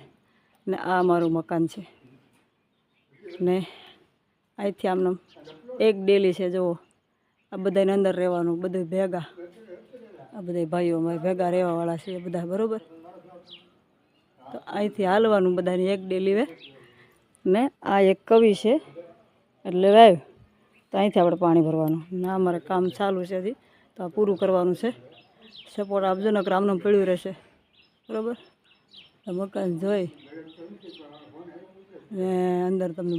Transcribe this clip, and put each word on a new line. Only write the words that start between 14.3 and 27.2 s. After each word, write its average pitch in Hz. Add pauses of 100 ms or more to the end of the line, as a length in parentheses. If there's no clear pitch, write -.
તો 123 (200)
અહીંથી 202
હાલવાનું 202
બધાની 180
એક 190
ડેલી 190
વે. 254 (1000)
ને 196 (200)
આ 196 (100)
એક 190 (100)
કવિ 226 (100)
છે, 220 (920)
એટલે 185
વાવ, 220 (760)
તો -
અહીંથી 202
આપણે 170
પાણી 165
ભરવાનું. 160 (180)
ને 180 (100)
અમારે 175
કામ 185 (120)
ચાલુ 190
છે 190
હજી, 220 (400)
તો -
આ 175
પૂરું 202
કરવાનું 180
છે. 233 (840)
સપોર્ટ 196
આપજો, 190
નકર 196
આમનામ 196
પડ્યું 202
રહેશે, 185 (760)